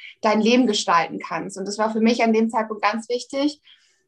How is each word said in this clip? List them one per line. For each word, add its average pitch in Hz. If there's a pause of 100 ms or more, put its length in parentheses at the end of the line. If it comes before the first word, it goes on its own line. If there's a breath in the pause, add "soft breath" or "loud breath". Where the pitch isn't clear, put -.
(200 loud breath)
dein 214
Leben 240
gestalten 175
kannst. 170
Und 190
das 208
war 220
für 220
mich 233
an 226
dem 226
Zeitpunkt 220
ganz 220
wichtig. 277 (460 soft breath)